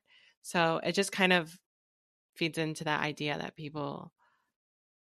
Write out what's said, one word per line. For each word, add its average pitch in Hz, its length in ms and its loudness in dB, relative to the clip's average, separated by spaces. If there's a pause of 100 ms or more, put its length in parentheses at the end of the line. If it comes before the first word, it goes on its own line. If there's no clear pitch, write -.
(440)
So 165 400 2
it 170 100 0
just 196 200 0
kind 185 200 6
of 165 260 0 (760)
feeds 165 240 -2
into 156 260 -2
that 151 160 0
idea 147 380 -2
that - 180 -8
people, 147 560 -8 (1040)